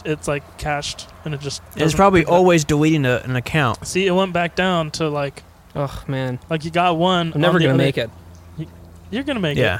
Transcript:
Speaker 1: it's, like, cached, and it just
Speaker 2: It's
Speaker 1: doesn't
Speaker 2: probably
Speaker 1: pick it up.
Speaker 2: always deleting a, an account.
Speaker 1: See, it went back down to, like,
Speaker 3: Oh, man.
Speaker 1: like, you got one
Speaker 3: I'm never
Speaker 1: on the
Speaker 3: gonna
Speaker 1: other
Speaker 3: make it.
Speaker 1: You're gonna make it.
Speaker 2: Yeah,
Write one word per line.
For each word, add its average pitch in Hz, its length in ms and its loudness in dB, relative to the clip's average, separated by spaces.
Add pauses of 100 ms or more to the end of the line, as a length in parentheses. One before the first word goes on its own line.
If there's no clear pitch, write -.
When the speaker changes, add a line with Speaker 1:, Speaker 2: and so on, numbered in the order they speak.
Speaker 1:
it's, 156 220 -6
like, 143 320 -6
cached, 147 480 -6 (180)
and 156 80 -6
it 139 80 -8
just 143 280 -10
Speaker 2:
It's - 80 -18
Speaker 1:
doesn't 156 200 0
Speaker 2:
probably 190 240 6
Speaker 1:
pick - 60 0
it - 40 0
up. 175 60 6
Speaker 2:
always 175 280 6
deleting 151 400 2
a, 123 180 2
an 127 120 -4
account. 123 520 -2
Speaker 1:
See, 190 200 0
it 180 40 2
went 185 220 0
back 175 220 -2
down 175 360 0
to, 156 180 -2
like, 143 320 -6 (340)
Speaker 3:
Oh, 143 320 -6
man. 131 300 -4 (120)
Speaker 1:
like, 160 160 -4
you 165 60 -8
got 175 260 2
one 175 360 2
Speaker 3:
I'm 147 80 0
never 180 160 4
Speaker 1:
on - 40 4
the 156 40 2
Speaker 3:
gonna 135 100 2
Speaker 1:
other 135 80 4
Speaker 3:
make 135 140 0
it. 117 120 -4 (1000)
Speaker 1:
You're 247 120 -6
gonna 269 160 -4
make 151 180 -2
it. 131 40 2
Speaker 2:
Yeah, 104 180 0